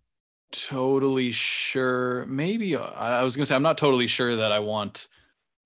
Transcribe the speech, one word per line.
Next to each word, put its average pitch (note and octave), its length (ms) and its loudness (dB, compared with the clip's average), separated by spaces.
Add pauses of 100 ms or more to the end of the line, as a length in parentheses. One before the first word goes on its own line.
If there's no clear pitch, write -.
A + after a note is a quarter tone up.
(520)
totally C3+ 800 0
sure. B2+ 920 -2
Maybe, F3 500 -2
uh, - 60 -2
I, A#2+ 380 -2
I B2+ 40 2
was B2+ 120 0
gonna C#3+ 100 0
say, C#3 100 2
I'm C3+ 80 4
not D#3 140 4
totally B2+ 300 4
sure A#2+ 280 0
that A2 160 2
I G#2+ 80 2
want, G#2 480 -4 (580)